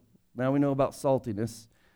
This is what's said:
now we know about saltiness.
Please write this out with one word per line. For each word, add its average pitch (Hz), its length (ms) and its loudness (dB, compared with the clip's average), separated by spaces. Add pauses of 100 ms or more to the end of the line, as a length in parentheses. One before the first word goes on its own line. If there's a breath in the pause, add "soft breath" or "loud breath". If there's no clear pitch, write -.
(340)
now 131 160 0
we 143 80 2
know 143 140 2
about 135 180 0
saltiness. 117 800 -2 (280)